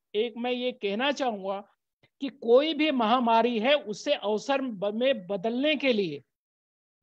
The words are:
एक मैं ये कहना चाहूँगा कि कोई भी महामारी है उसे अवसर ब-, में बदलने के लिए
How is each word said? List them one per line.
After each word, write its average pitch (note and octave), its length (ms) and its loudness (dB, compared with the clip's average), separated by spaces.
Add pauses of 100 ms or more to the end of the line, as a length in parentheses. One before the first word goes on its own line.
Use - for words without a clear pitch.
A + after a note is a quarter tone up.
(140)
एक A3 220 0
मैं B3 160 -4
ये B3 200 -4
कहना A#3+ 400 -2
चाहूँगा G#3 520 -4 (560)
कि C4+ 80 -6
कोई C4+ 460 4
भी D4+ 160 2
महामारी A#3 680 2
है C4 160 2
उसे B3 400 -2
अवसर G#3+ 460 -2
ब-, G#3+ 340 -4
में A#3 320 0
बदलने A#3 500 0
के C4+ 160 2
लिए E3+ 300 -2 (800)